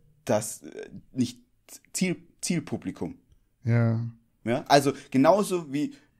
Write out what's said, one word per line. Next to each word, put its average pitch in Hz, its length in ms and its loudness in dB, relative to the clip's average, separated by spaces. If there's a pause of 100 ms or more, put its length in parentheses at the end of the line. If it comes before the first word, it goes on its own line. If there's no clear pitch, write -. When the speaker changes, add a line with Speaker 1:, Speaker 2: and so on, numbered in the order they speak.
(260)
Speaker 1:
das, - 380 -2
äh, - 260 -14 (240)
nicht 127 260 -2 (520)
Ziel, 180 240 -2 (260)
Zielpublikum. - 760 -6 (480)
Speaker 2:
Ja. 117 420 2 (400)
Speaker 1:
Ja, 120 220 -2
also 139 240 4 (200)
genauso 170 600 4
wie 143 220 -4 (260)